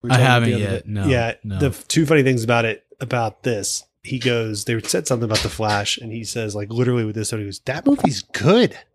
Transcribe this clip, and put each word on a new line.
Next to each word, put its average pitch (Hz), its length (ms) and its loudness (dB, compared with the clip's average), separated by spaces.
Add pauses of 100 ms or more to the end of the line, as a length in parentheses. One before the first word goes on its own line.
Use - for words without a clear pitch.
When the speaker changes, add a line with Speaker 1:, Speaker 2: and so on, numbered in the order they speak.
Speaker 1:
We 123 80 -8
were 117 40 4
Speaker 2:
I 127 40 4
Speaker 1:
talking 127 80 6
about 127 80 6
Speaker 2:
haven't 120 160 4
Speaker 1:
the 123 60 0
other 101 200 -2
Speaker 2:
yet. - 100 -8
Speaker 1:
day. 107 60 -10
Speaker 2:
No, 101 160 -2
Speaker 1:
Yeah. 117 260 0 (100)
Speaker 2:
no. 98 160 -6
Speaker 1:
The 143 80 4
f-, - 200 -6
two 160 180 2
funny 147 160 4
things 127 220 2
about 117 220 2
it, 110 180 -4 (160)
about 117 440 -4
this. 107 400 -4 (200)
He 131 160 -6
goes, 117 460 -2
they 117 160 0
said 180 260 -2
something 120 180 0
about 107 140 0
The 107 100 -2
Flash, 104 480 -2
and 113 140 -12
he 113 140 -8
says, 107 300 -6
like, 104 140 -8
literally 120 360 0
with 107 100 -4
this, 107 160 -4
he 117 60 -4
goes, 101 280 -8
"That 143 220 -4
movie's 269 340 2
good." 190 560 2 (180)